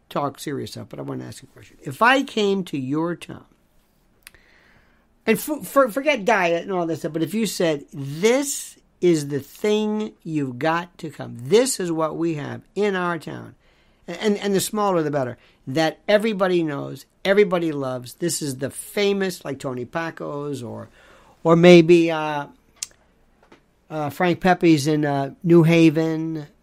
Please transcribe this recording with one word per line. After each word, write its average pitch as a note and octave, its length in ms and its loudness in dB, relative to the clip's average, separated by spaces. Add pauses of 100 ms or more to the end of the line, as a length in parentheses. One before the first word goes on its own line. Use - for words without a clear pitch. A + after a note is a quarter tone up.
talk - 320 -6
serious B2 320 -8
stuff, A2+ 160 -16
but - 100 -16
I C#3 40 -12
wanna C3 220 -10
ask A#2+ 160 -16
you - 80 -20
a - 60 -20
question. - 300 -20
If C#3 180 -8
I C4+ 220 4
came G3 400 -2
to E3+ 120 -8
your D3+ 380 -4
town, - 300 -16 (1800)
and A3 140 2
f-, C#4+ 260 -8
for-, C4 240 2
forget C4+ 360 -2
diet F3+ 400 2
and G3 80 -8
all F3 140 -2
that D#3+ 100 -4
stuff, D#3 160 -8
but D#3+ 100 -4
if D#3+ 120 -4
you A3 120 -2
said, D#3+ 460 -2
"This F#3+ 840 -2 (220)
is D#3+ 280 2
the C#3+ 120 -4
thing G#3+ 840 -4
you've C#3+ 360 -6
got E3 400 -4
to D#3 120 -12
come. A#2+ 280 -14
This F#3+ 400 2
is F3 140 -4
what D#3 240 -2
we E3 180 -2
have B2 280 -10 (120)
in G3+ 220 0
our F3 220 -4
town." A#2+ 360 -14 (540)
And, F3 100 -10
and, G#3 200 0
and G3+ 160 -2
the F#3 60 2
smaller G3+ 420 0
the D3+ 80 -4
better. B2+ 260 -4 (300)
That D#3 400 -2
everybody G3 560 2
knows, C#3 440 -6 (180)
everybody F#3 480 2
loves. B2+ 420 -8
This - 260 -4
is C3+ 180 -6
the C3+ 120 -6
famous, G3 760 -4
like C#3 140 -8
Tony B2+ 260 -8
Paco's D3 800 -8
or, A2 260 -12 (540)
or E3 140 6
maybe, E3+ 520 10
uh, D3+ 380 -4 (1400)
uh, D3+ 200 -6
Frank F3 300 -2
Pepe's E3 460 4
in, D3+ 180 0
uh, C#3 380 -2
New E3+ 220 6
Haven. D#3+ 840 2 (160)